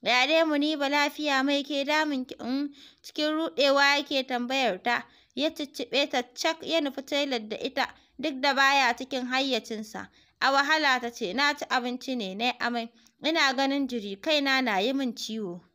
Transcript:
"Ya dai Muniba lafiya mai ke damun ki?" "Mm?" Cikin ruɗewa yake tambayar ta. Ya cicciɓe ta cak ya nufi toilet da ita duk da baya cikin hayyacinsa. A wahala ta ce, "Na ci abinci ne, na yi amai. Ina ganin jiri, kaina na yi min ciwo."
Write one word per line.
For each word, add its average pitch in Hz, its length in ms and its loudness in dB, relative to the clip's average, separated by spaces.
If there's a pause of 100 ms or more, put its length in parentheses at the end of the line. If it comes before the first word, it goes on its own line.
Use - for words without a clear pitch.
"Ya 247 240 4
dai 320 180 4
Muniba 294 460 2
lafiya 294 560 0
mai 285 180 2
ke 277 220 -2
damun 294 400 0
ki?" - 140 -14
"Mm?" 285 340 -4 (300)
Cikin 302 340 -2
ruɗewa 277 600 4
yake 277 280 -2
tambayar 247 560 -2
ta. 240 240 -2 (300)
Ya 285 140 0
cicciɓe 285 600 -4
ta 262 140 -2 (100)
cak 330 300 -4
ya 320 180 0
nufi 277 240 -6
toilet 269 440 -4
da 208 80 -8
ita 269 300 -4 (320)
duk 262 220 -4
da 285 140 2
baya 269 400 4
cikin 254 320 -6
hayyacinsa. 226 800 -4 (340)
A 247 100 4
wahala 277 500 4
ta 240 100 -4
ce, 226 220 -6
"Na 285 200 2
ci 294 160 -8
abinci 254 480 -2
ne, 196 180 -4
na 220 100 -4
yi 247 140 0
amai. 233 300 -4 (340)
Ina 302 300 2
ganin 269 340 0
jiri, 202 340 -6
kaina 277 420 2
na 220 160 2
yi 240 140 0
min 262 220 -2
ciwo." 196 460 -8 (140)